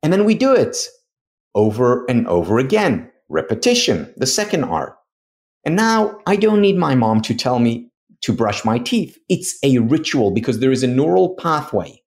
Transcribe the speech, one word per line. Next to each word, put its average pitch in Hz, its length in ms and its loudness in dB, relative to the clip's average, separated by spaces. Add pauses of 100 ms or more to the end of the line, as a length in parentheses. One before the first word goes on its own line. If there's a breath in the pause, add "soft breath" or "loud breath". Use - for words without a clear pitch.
And 156 120 0
then 202 120 2
we 220 100 4
do 262 180 2
it 170 240 2 (760)
over 117 520 2
and 117 200 0
over 87 320 2
again. 135 520 0 (180)
Repetition, 110 880 -2
the 131 100 -2
second 208 380 -2
R. - 320 -6 (680)
And 156 100 0
now 220 500 0
I 196 100 0
don't 208 260 2
need 196 160 4
my 151 180 0
mom 110 260 2
to 113 140 -4
tell 123 240 -2
me 117 300 0 (320)
to 113 120 -2
brush 107 320 -2
my 113 140 0
teeth. 185 380 -4 (120)
It's - 340 -4
a 135 140 4
ritual 123 540 0
because 110 280 -4
there 131 140 2
is 123 100 -2
a 127 40 0
neural 170 480 0
pathway 147 720 -6